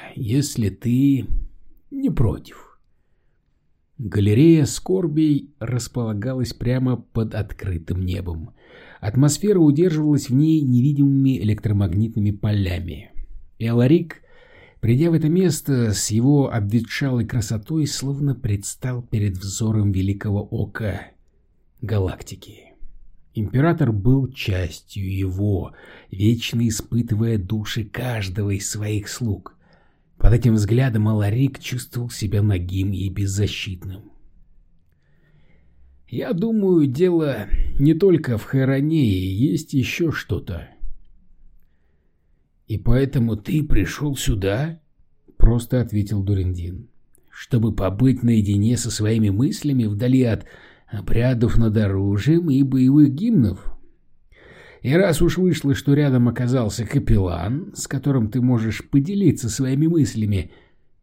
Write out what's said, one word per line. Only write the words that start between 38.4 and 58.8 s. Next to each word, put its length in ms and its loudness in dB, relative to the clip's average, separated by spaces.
Хайронее, 920 0
есть 400 -2
ещё 380 -2
что-то». 560 -8
«И 100 -6
поэтому 580 2
ты 280 -2
пришёл 520 2
сюда?» — 640 -2
просто 440 4
ответил 400 -4
Дуриндин. 680 -4
«Чтобы 420 -2
побыть 480 0
наедине 560 2
со 140 -6
своими 380 0
мыслями 560 0
вдали 380 2
от 220 -2
обрядов 720 2
над 200 4
оружием 720 2
и 100 4
боевых 500 6
гимнов? 600 0
И 100 -2
раз 280 4
уж 180 2
вышло, 340 2
что 220 2
рядом 320 4
оказался 580 -2
капеллан, 920 0
с 120 -12
которым 420 -2
ты 100 -4
можешь 480 0